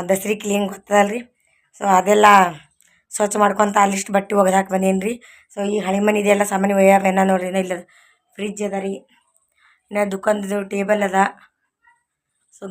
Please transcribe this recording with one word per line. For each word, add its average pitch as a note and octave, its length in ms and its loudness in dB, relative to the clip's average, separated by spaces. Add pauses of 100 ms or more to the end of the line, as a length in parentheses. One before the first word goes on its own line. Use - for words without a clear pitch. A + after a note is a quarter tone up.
(100)
ದಸರಿ G3+ 340 -2
ಕ್ಲೀನ್ G3+ 260 -2
ಗೊತ್ತದಲ್ರಿ? G3+ 500 0 (560)
So, - 80 -10 (140)
ಅದೆಲ್ಲ G#3 280 4 (920)
ಸ್ವಚ್ಛ G#3 260 -2
ಮಾಡ್ಕೊಂತ G3+ 420 0
ಅಲ್ಲಿಷ್ಟು G3 320 -2
ಬಟ್ಟೆ G3 240 -2
ಒಗ್ದು F#3 200 2
ಹಾಕಿ F#3+ 160 -4
ಬಂದೀನಿ F#3+ 320 0
ರೀ. A#3+ 60 -6 (380)
So, - 60 -18 (160)
ಈ - 20 -2 (120)
ಹಳೆ G3+ 200 -2
ಮನೆ G#3 160 2
ಇದೆಯಲ್ಲ, G3+ 300 2
ಸಾಮಾನ್ಯ G3 260 0
ಒಯ್ಯಾವೇನ F#3+ 520 4
ನೋಡ್ರಿ, F3+ 200 -2
ಏನೂ F#3+ 140 -2
ಇಲ್ಲ. F3+ 120 -6 (600)
ಫ್ರಿಡ್ಜ್ G3+ 320 -8
ಅದ G3 160 -6
ರೀ, G3 80 -6 (960)
ಇನ್ನು G#3 260 -2
ದುಕಾನ್ದು G3+ 480 -4 (100)
ಟೇಬಲ್ G3+ 360 -2
ಅದ. F#3+ 180 0 (1300)
So, - 140 -18